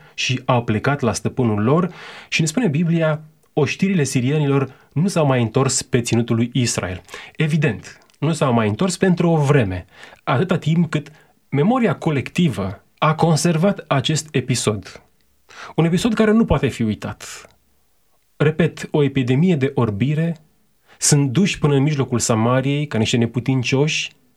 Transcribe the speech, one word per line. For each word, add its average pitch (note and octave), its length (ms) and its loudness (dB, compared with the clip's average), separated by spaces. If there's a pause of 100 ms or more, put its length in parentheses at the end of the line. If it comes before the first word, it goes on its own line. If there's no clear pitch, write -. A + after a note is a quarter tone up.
(140)
și - 300 -4
au B2 200 2
plecat B2 360 -2
la A2+ 120 0
stăpânul G#2+ 500 -2
lor. D#3+ 320 0 (340)
Și - 120 -2
ne D#3+ 60 0
spune A#3 220 -2
Biblia, D#3+ 540 0 (300)
oștirile D#3 520 0
sirienilor C#3 680 0 (180)
nu F3 160 0
s-au E3 180 0
mai B2+ 160 2
întors B2+ 400 0
pe - 180 0
ținutul A#2 360 0
lui A#2+ 160 0
Israel. G2 500 -2 (340)
Evident, D3+ 640 -2 (220)
nu D#3+ 100 0
s-au C#3+ 200 0
mai A2+ 160 2
întors F#3 280 -2
pentru F3 340 2
o E3 60 4
vreme, C3 500 2 (380)
atâta E3+ 340 0
timp E3 320 0
cât - 200 -4 (380)
memoria G3 460 2
colectivă B2 920 -2 (140)
a D3+ 160 2
conservat E3 720 0
acest D3 440 -2
episod. A#2 720 -4 (720)
Un D#3+ 100 2
episod F#3 300 0
care G#3+ 180 2
nu A3 120 4
poate C#3 240 2
fi - 140 -4
uitat. - 680 -8 (880)
Repet, D#3 540 0
o D3+ 120 2
epidemie C#3 540 2
de C3+ 180 0
orbire, C3+ 640 -2 (640)
sunt C#3+ 320 2
duși E3+ 280 0
până C#3 160 2
în C3+ 80 4
mijlocul C3+ 360 0
Samariei B2+ 680 0
ca A2 120 -4
niște A2+ 180 0
neputincioși, C3 920 0 (260)